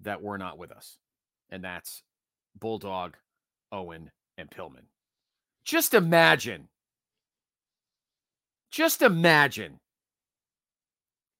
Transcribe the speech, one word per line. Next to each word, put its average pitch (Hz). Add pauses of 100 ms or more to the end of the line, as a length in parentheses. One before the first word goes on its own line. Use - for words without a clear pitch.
that 101
were 101
not 87
with 85
us. - (520)
And 95
that's 90 (560)
Bulldog, 95 (560)
Owen, 82 (260)
and 78
Pillman. 69 (760)
Just -
imagine. 165 (2000)
Just 320
imagine 151 (1600)